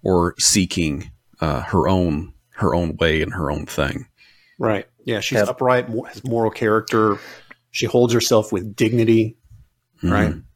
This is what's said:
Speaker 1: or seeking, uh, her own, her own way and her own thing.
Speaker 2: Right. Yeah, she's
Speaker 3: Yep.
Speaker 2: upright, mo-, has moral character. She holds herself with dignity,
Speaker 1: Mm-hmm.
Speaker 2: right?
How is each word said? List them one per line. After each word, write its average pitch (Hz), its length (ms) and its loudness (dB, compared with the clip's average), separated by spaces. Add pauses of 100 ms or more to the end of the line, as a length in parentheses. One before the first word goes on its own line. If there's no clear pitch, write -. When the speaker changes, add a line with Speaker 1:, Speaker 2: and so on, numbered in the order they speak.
Speaker 1:
or 87 340 2
seeking, 85 720 0 (320)
uh, 73 200 -2
her - 260 0
own, 87 460 0 (240)
her 95 180 0
own 87 220 -2
way 80 260 2
and 73 100 -6
her 78 160 -4
own 76 160 -6
thing. - 400 -4 (540)
Speaker 2:
Right. 107 260 -2 (180)
Yeah, 113 180 -4
she's 120 180 -2
Speaker 3:
Yep. 104 80 2
Speaker 2:
upright, 123 420 0
mo-, 117 140 -6
has - 200 -18
moral 117 280 0
character. 107 680 2 (540)
She - 160 -4
holds 120 260 4
herself 110 380 2
with 101 240 -4
dignity, 113 600 2 (680)
Speaker 1:
Mm-hmm. 87 80 2
Speaker 2:
right? 90 240 2 (200)